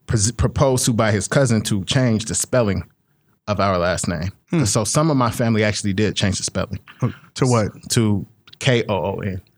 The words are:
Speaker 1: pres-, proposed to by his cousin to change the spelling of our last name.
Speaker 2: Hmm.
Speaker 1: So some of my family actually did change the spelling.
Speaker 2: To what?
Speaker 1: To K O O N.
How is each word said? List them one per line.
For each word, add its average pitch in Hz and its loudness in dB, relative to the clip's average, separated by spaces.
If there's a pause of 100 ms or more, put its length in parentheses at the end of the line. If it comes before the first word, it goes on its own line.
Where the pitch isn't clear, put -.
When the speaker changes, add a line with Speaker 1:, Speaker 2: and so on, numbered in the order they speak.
Speaker 1:
pres-, 110 0
proposed 131 0
to 127 2
by 110 2
his 98 0
cousin 120 2
to 101 -2
change 117 0
the 85 -6
spelling 104 0 (640)
of 98 -2
our 98 2
last 87 -2
name. 87 -4 (200)
Speaker 2:
Hmm. 160 0
Speaker 1:
So 104 0
some 151 0
of 143 2
my 120 2
family 113 2
actually 104 0
did 98 0
change 95 0
the - -8
spelling. - -6 (560)
Speaker 2:
To 147 0
what? 117 2 (200)
Speaker 1:
To 107 2 (340)
K 123 2
O 110 0
O 92 -2
N. 92 -6 (160)